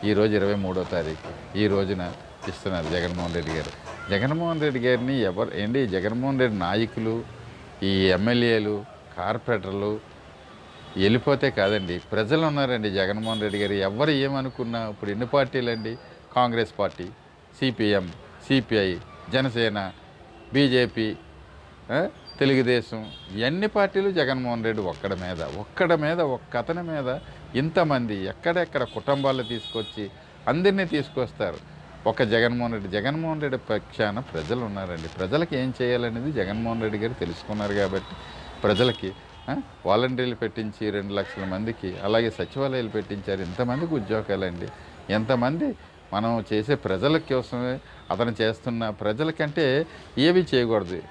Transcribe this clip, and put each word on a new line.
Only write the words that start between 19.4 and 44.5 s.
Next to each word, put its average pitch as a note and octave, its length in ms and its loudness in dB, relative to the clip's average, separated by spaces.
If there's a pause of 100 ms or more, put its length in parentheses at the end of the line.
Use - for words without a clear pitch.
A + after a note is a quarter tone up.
బీజేపీ, B2 640 4 (760)
ఆ, E3 160 2 (300)
తెలుగుదేశం, B2 680 2 (300)
ఎన్ని D#3+ 320 0
పార్టీలు G3 420 2
జగన్మోహన్ B2+ 540 0
రెడ్డి A2 180 0
ఒక్కడ F#2+ 320 -2
మీద, F2+ 280 -6
ఒక్కడ G#2 520 0
మీద, D#3+ 260 0
ఒక్క C3 360 -2
అతని E3 260 -2
మీద D3 360 -4 (360)
ఇంతమంది C3 680 2
ఎక్కడెక్కడ E3 580 0
కుటుంబాలు C3+ 600 0
తీసుకొచ్చి A2 680 -6 (380)
అందరినీ F#3+ 360 4
తీసుకొస్తారు. B2+ 720 -2 (480)
ఒక A2+ 160 2
జగన్మోహన్ A#2 500 4
రెడ్డి, G2+ 180 -6
జగన్మోహన్ D3+ 500 -2
రెడ్డి C3 180 -2
పక్షాన G#2+ 600 -2
ప్రజలు A2+ 460 -4
ఉన్నారండి. F2+ 440 -6
ప్రజలకు A2+ 460 0
ఏం B2+ 280 -2
చేయాలనేది A#2+ 500 0
జగన్మోహన్ A2+ 500 -2
రెడ్డి G#2+ 160 -2
గారు A2+ 140 -2
తెలుసుకున్నారు G#2 600 -4
కాబట్టి F#2+ 400 0 (480)
ప్రజలకి, G#2 500 2 (380)
ఆ, D3 60 0 (300)
వాలంటీర్లు B2 480 2
పెట్టించి G#2+ 560 -4
రెండు G2+ 240 -4
లక్షల G2 300 -4
మందికి, F#2+ 580 -4
అలాగే A2+ 280 4
సచివాలయాలు C3 580 -4
పెట్టించారు, G2+ 520 -4
ఇంతమందికి B2 540 -2
ఉద్యోగాలండి. F#2+ 720 -2 (440)